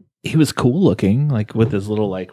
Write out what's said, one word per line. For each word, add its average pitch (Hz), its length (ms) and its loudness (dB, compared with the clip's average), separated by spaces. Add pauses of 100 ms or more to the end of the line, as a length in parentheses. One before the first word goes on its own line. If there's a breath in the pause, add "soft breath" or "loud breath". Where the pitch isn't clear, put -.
(220)
he - 160 -2
was 151 140 2
cool 131 300 0
looking, 117 460 2
like, 110 260 -2
with 113 180 2
his 101 180 -4
little, 107 180 -2
like, 92 240 -8